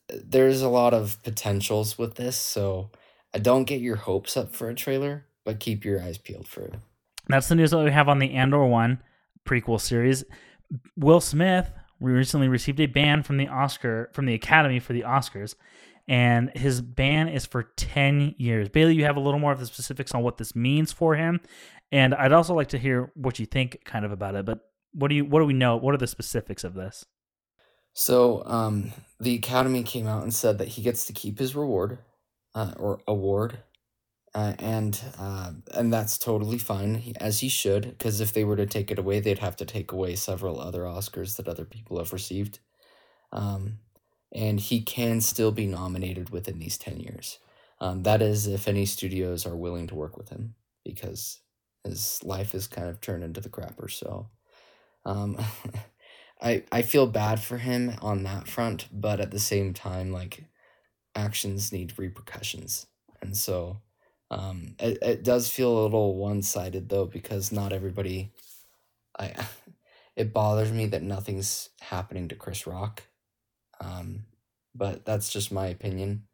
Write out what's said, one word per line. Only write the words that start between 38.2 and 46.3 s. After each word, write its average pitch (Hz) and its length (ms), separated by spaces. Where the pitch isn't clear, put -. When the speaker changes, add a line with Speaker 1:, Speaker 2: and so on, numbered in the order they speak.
Speaker 1:
if 110 100
they 110 140
were 104 100
to 101 100
take 101 240
it 101 80
away, 98 220
they'd 101 200
have 90 180
to 82 80
take 85 260
away 92 240
several 92 460
other 87 220
Oscars 95 520
that - 140
other 85 160
people - 320
have 85 160
received. 98 460
Um, 101 460
and 107 280
he 113 200
can 117 380
still 110 320
be 107 160
nominated 92 640
within 87 300